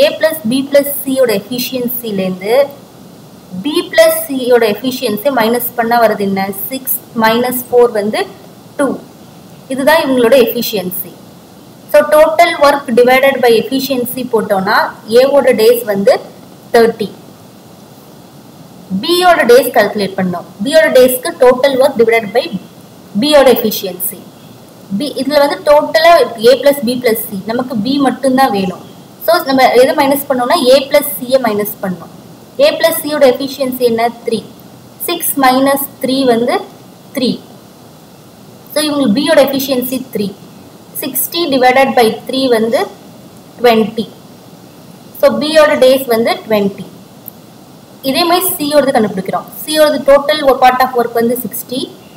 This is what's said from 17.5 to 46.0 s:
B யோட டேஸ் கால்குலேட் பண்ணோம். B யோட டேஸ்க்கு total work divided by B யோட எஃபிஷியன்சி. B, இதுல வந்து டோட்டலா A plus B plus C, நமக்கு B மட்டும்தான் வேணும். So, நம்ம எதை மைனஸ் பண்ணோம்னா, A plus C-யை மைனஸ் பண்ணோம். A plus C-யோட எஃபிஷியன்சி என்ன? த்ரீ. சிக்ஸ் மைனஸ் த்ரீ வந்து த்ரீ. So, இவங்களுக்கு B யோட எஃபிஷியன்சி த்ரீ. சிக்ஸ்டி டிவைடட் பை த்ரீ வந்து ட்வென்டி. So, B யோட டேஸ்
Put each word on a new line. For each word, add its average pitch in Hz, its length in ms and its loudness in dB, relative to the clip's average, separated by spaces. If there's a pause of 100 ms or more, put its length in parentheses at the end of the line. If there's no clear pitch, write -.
B 339 220 0
யோட 339 160 4 (100)
டேஸ் 247 280 6
கால்குலேட் 202 420 -2
பண்ணோம். 175 260 -4 (180)
B 294 120 2
யோட 311 120 4 (100)
டேஸ்க்கு - 340 2 (120)
total 262 380 4
work 277 200 0
divided 226 260 0 (100)
by - 60 0 (760)
B 294 160 0
யோட 269 200 6
எஃபிஷியன்சி. 190 640 -6 (800)
B, 285 100 -6 (120)
இதுல 285 220 2
வந்து 285 220 -2
டோட்டலா 302 480 4 (360)
A 269 120 6
plus 277 240 2
B 247 160 -2
plus 220 240 -2
C, 190 240 -10
நமக்கு 247 240 -6 (140)
B 285 180 0
மட்டும்தான் 254 520 0
வேணும். 180 280 -6 (400)
So, 330 80 2 (160)
நம்ம 262 180 2 (140)
எதை 277 180 2
மைனஸ் 277 300 -2
பண்ணோம்னா, 254 280 -2 (180)
A - 20 6 (100)
plus 285 180 0 (120)
C-யை 254 300 -2
மைனஸ் 208 360 -4
பண்ணோம். 180 300 -10 (520)
A 311 120 4
plus 320 240 0
C-யோட 294 300 -2
எஃபிஷியன்சி 254 580 -4
என்ன? 226 160 0 (180)
த்ரீ. 226 140 -6 (640)
சிக்ஸ் - 260 -6 (140)
மைனஸ் 269 400 2 (160)
த்ரீ 262 160 -2 (140)
வந்து 240 240 0 (600)
த்ரீ. 240 140 -4 (1400)
So, 285 140 -4
இவங்களுக்கு 277 320 0
B 294 100 -2
யோட 302 180 4
எஃபிஷியன்சி 269 520 -4 (160)
த்ரீ. 208 120 -6 (760)
சிக்ஸ்டி 311 400 -6 (120)
டிவைடட் 254 440 2
பை 233 80 4 (200)
த்ரீ 262 140 -4 (160)
வந்து 226 240 0 (800)
ட்வென்டி. 220 460 0 (1120)
So, 277 100 4 (100)
B 302 180 -4
யோட 302 140 6 (120)
டேஸ் 262 200 4 (100)